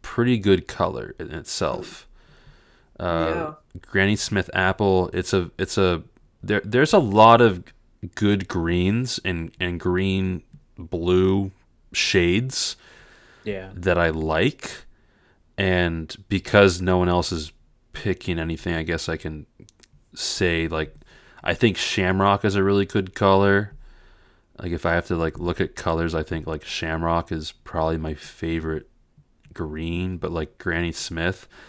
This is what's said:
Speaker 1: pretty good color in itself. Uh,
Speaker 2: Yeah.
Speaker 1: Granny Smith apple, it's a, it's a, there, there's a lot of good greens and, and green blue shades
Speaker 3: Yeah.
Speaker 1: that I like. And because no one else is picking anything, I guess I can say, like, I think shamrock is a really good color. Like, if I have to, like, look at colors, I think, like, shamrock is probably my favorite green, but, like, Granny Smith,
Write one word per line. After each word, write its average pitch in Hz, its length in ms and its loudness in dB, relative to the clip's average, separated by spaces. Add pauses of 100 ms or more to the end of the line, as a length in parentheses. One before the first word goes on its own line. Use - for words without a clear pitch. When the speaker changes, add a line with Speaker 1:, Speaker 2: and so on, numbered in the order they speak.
Speaker 1:
pretty 120 360 0
good 95 300 2
color 85 520 -4
in - 120 -12
itself. - 760 -6 (920)
Uh, 85 360 -2
Speaker 2:
Yeah. - 180 -6 (280)
Speaker 1:
Granny 98 340 2
Smith - 380 -2
apple, 92 600 2
it's - 200 -2
a, 90 260 0
it's 92 180 -4
a, 90 260 2 (380)
there, 101 240 0
there's 123 280 2
a 208 60 6
lot 113 420 8
of 98 220 4 (520)
good 101 320 0
greens 90 760 0
and, 85 360 -4
and 90 200 -4
green 92 640 0 (360)
blue 92 720 0 (420)
shades 98 840 0 (680)
Speaker 3:
Yeah. 95 320 -10
Speaker 1:
that 87 240 2
I 85 100 2
like. 80 760 -2 (760)
And 87 560 0 (120)
because 95 540 4
no 90 160 2
one 90 120 2
else 87 220 0
is 78 200 -6 (420)
picking 90 460 -6
anything, 82 340 -6
I 82 100 -4
guess 80 260 -4
I 82 80 -4
can 78 280 -10 (720)
say, 82 520 -2
like, 80 280 -6 (480)
I - 100 -2
think 110 240 2
shamrock 98 680 2
is 98 100 0
a 98 80 2
really 98 220 2
good 95 300 -2
color. 98 580 4 (840)
Like, 87 120 -8
if 82 160 -4
I 82 60 2
have 85 140 0
to, 90 80 -2
like, 82 240 -2
look 87 220 -4
at 85 140 -4
colors, 82 400 -2
I 80 80 -2
think, 80 240 -8
like, 80 180 -8
shamrock 82 640 -2
is 78 200 -6 (120)
probably 82 340 -2
my 78 180 -6
favorite 80 720 -6 (640)
green, 85 640 -6
but, 80 140 -6
like, 80 260 -6
Granny 85 340 -4
Smith, 85 560 -6 (220)